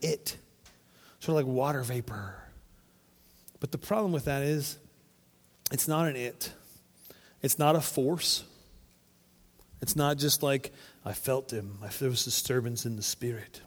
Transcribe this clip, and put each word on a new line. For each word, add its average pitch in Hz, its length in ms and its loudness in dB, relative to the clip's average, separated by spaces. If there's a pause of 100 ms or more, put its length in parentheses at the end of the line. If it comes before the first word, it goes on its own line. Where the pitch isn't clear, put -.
it. - 360 -4 (840)
Sort 160 180 2
of 143 80 4
like 131 80 0
water 135 300 2
vapor. 113 580 -6 (1160)
But 143 120 -4
the 147 60 -4
problem 202 360 0
with 139 120 0
that 139 180 2
is, 147 360 0 (920)
it's - 160 0
not 156 200 4
an 143 80 0
it. 123 360 -6 (920)
It's 139 180 0
not 151 160 8
a 160 60 4
force. - 640 0 (1400)
It's - 140 -2
not 147 220 4
just 143 240 2
like, 139 320 0 (320)
"I 104 80 -4
felt 131 400 -2
him. 101 300 -8
I, 101 40 -10 (120)
there 135 100 0
was 120 140 0
disturbance 120 600 0
in 117 100 -2
the 104 60 -6
Spirit," - 640 -6